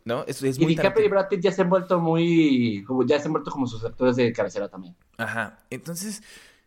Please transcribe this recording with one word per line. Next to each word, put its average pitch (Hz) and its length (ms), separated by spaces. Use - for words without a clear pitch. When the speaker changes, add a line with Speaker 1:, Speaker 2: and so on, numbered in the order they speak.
Speaker 1:
¿no? 120 220
Es, 139 160
es 135 140
Speaker 2:
y 151 40
Speaker 1:
muy 160 60
Speaker 2:
DiCaprio 160 60
y - 20
Speaker 1:
Tarantino. 196 340
Speaker 2:
Brad 196 180
Pitt 196 140
ya 190 100
se 190 120
han 175 80
vuelto 185 280
muy... 160 840
Como 131 180
ya 143 160
se 143 60
han 156 60
vuelto 156 180
como 135 160
sus 110 180
actores 127 320
de 120 160
cabecera 101 380
también. 92 260
Speaker 1:
Ajá. 110 540
Entonces, 170 500